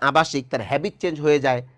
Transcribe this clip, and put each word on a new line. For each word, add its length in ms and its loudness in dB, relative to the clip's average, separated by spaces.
আবাসিক, 480 0
তার 120 -2
হ্যাবিট 380 -4
চেঞ্জ 220 -4
হয়ে 180 4
যায়, 280 -2